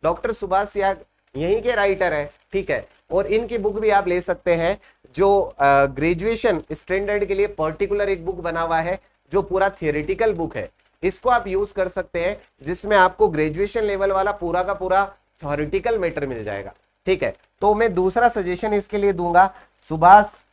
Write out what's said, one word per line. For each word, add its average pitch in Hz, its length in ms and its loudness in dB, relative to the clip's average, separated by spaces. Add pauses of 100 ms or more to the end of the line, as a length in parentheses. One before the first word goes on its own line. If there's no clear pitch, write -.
डॉक्टर 170 300 -2
सुभाष 202 360 -2
सियाग 196 340 -2 (320)
यहीं 180 260 0
के 240 140 -2
writer 196 380 0
हैं, 147 160 -4 (240)
ठीक 190 180 -4
है, 117 160 -4 (240)
और 190 160 0
इनकी 226 300 -2
book 208 220 -2
भी 214 100 2
आप 196 180 4
ले 180 140 0
सकते 175 320 -2
हैं 170 240 0 (380)
जो, 196 240 4
अ, 139 480 4
graduation 170 760 0 (120)
standard 202 520 -4
के 196 100 -4
लिए 202 140 0
particular 202 600 -2
एक 175 160 -4
book 185 120 -6
बना 165 240 -6
हुआ 165 180 0
है 175 200 -4 (320)
जो 190 120 0
पूरा 190 280 0
theoretical 185 640 -2
book 165 240 -6
है, 98 120 -8 (340)
इसको 190 260 -2
आप 233 180 2
यूज़ 196 260 -4
कर 185 160 -2
सकते 175 360 -6
हैं 202 100 -4 (260)
जिसमें 180 360 -2
आपको 185 320 4
graduation 165 540 -2
level 196 280 -2
वाला 190 220 0
पूरा 175 300 -2
का 196 100 -4
पूरा 185 320 0 (360)
theoretical 151 580 -2
matter 165 280 -4
मिल 120 160 -8
जाएगा, 101 300 -8 (340)
ठीक 185 160 0
है। 117 120 -4 (260)
तो 208 140 4
मैं 220 180 0
दूसरा 190 360 2
सजेशन 196 440 -4
इसके 208 240 -2
लिए 202 160 2
दूंगा 175 360 4 (380)
सुभाष 180 460 6 (200)